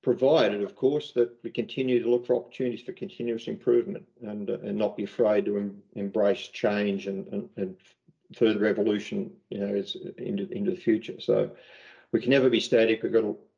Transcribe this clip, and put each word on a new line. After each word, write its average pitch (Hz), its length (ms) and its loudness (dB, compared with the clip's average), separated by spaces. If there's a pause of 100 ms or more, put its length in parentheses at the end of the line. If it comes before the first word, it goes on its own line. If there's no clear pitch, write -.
provided, 123 600 2
of 98 140 -6
course, 143 380 0
that 120 180 2 (100)
we 120 80 -8
continue 120 540 -2
to 113 60 0
look 120 160 2
for 123 100 2
opportunities 120 460 -4
for - 100 -12
continuous 117 560 -8
improvement 117 560 0 (200)
and, 104 260 -8
uh, 107 140 -4
and 104 140 -4
not 104 200 -2
be 101 80 -4
afraid 107 400 2
to 101 120 -2
em-, 101 240 -6 (140)
embrace 101 540 0
change 104 580 -2
and, 98 200 -6
and, 101 280 -8
and 95 220 -6 (580)
further 107 300 2
evolution, 104 680 0 (180)
you 101 100 -8
know, 101 140 -4
as, 101 220 -4 (220)
into, 98 340 -6
into 101 200 -2
the - 60 -6
future. - 420 0
So - 320 0 (600)
we 110 80 2
can 123 120 0
never 131 180 6
be 117 100 4
static. 113 440 2
We've 104 100 -2
got 110 80 6
to 104 160 -2 (200)